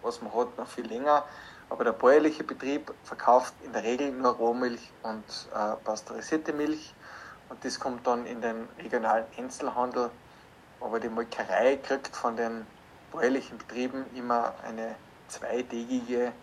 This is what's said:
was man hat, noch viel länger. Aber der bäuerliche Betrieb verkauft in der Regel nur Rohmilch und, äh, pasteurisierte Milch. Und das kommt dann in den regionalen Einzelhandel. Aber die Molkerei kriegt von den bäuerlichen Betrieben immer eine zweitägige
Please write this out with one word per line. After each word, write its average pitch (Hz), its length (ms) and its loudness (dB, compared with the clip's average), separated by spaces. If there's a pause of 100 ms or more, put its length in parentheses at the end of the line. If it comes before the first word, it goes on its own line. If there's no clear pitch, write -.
was 120 180 -4
man 107 120 -8
hat, 123 240 0
noch 107 120 -8
viel 120 180 -8
länger. 139 380 4 (440)
Aber - 140 -2
der 117 80 6
bäuerliche 151 540 6
Betrieb 139 480 -4 (100)
verkauft - 500 4 (120)
in 123 80 -12
der 107 100 -2
Regel 127 300 0
nur 127 180 4
Rohmilch 120 580 0 (140)
und, 107 220 -6 (280)
äh, 107 300 0
pasteurisierte 117 720 -2
Milch. 151 400 -2 (560)
Und - 160 -14
das 127 120 -4
kommt 123 300 -4
dann 120 180 2
in 117 140 -8
den 113 300 -4 (100)
regionalen 113 460 2 (120)
Einzelhandel. 123 760 -2 (680)
Aber 113 220 -4
die 120 80 -2
Molkerei 113 680 4
kriegt - 400 -4
von 117 220 -2
den 113 280 -2 (460)
bäuerlichen 247 460 0
Betrieben 127 480 -6 (100)
immer 120 380 0 (100)
eine 113 320 -6 (320)
zweitägige 120 1040 -2 (100)